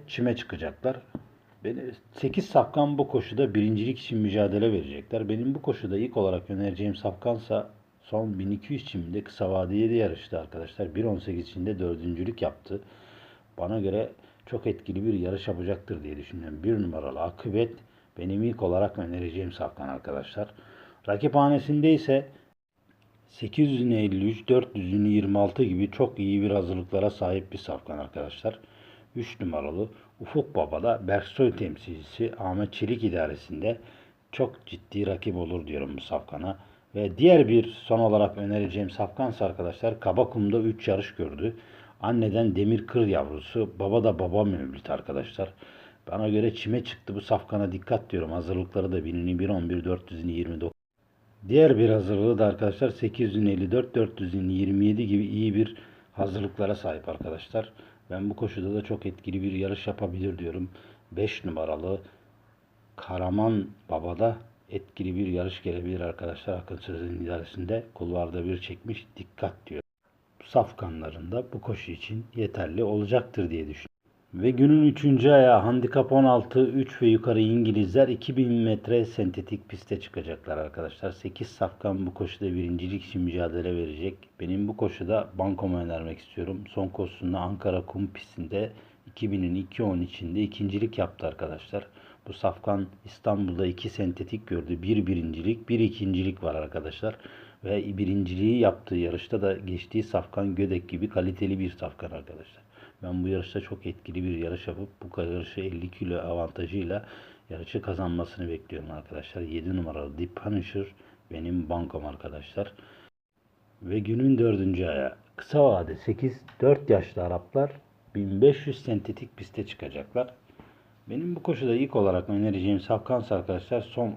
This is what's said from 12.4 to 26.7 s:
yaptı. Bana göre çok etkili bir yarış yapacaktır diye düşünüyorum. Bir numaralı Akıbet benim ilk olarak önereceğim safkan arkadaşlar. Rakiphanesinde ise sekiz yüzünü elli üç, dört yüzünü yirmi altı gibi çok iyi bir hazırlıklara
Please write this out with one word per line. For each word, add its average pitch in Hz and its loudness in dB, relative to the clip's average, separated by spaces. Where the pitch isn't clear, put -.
yaptı. - -6
Bana 98 -2
göre 98 0
çok - -6
etkili 98 -4
bir 113 2
yarış 92 -2
yapacaktır 90 -4
diye 76 -10
düşünüyorum. 78 -12
Bir 107 2
numaralı 76 -4
Akıbet 107 -2
benim 95 -2
ilk 113 -2
olarak 92 2
önereceğim 87 -6
safkan - -8
arkadaşlar. 69 -8
Rakiphanesinde 143 6
ise 139 4
sekiz 147 2
yüzünü 120 4
elli 101 2
üç, 110 -6
dört 123 4
yüzünü 101 2
yirmi 101 4
altı 101 4
gibi 98 2
çok - 0
iyi 98 2
bir 101 2
hazırlıklara 95 0